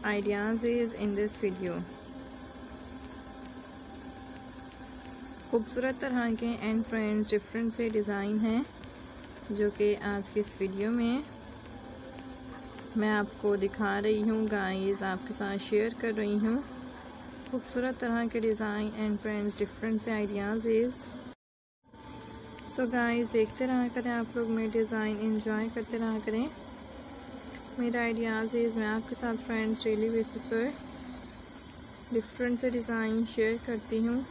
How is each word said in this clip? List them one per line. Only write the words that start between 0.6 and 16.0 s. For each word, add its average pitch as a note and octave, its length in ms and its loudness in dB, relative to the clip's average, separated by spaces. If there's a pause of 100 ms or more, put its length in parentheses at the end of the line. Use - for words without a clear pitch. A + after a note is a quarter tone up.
is A#3 320 2 (100)
in G#3 140 2
this G#3 240 2
video। F#3 320 0 (3750)
खूबसूरत B3+ 500 2
तरह B3 400 2
के A#3 100 2 (200)
and A3 180 2
friends G#3+ 460 2
different A3+ 420 0
से A#3 120 2 (100)
design G3+ 400 2
हैं A3+ 260 4 (920)
जो G#3 180 4
कि G#3 160 6 (220)
आज G3 140 -4
की G#3+ 100 0
इस G#3 120 0 (100)
video G3 360 0
में A#3+ 260 4 (1700)
मैं G#3+ 220 4
आपको G#3 360 2 (120)
दिखा G3+ 320 2
रही G#3+ 220 4 (100)
हूँ A3 160 4
guys, G3 560 2 (100)
आपके F#3+ 260 -4
साथ G3 180 -2 (120)
share A3 320 4